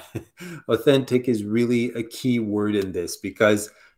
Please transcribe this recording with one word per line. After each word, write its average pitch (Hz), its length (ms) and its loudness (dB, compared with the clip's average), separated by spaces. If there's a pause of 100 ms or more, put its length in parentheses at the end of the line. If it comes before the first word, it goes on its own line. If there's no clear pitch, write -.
(300)
<laughs> 170 400 -18
Authentic 127 580 2
is 113 160 0
really 117 500 0
a 117 100 -6
key 120 360 -2
word 104 360 0
in 95 160 -2
this, 85 260 -6
because 104 520 2 (280)